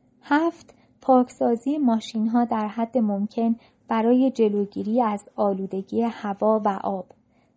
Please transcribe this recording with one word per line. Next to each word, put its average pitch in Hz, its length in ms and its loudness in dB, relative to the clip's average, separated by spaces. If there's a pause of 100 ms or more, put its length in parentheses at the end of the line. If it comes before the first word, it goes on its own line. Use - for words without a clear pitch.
(220)
هفت، - 540 -2 (260)
پاکسازی 254 760 2
ماشین‌ها 226 680 0
در 220 220 -2
حد 226 300 -4
ممکن 220 580 -2 (320)
برای 247 440 2
جلوگیری 208 720 0
از 208 340 -2
آلودگی 196 680 -2
هوا 214 640 -2
و 196 180 0
آب. 190 220 -6 (520)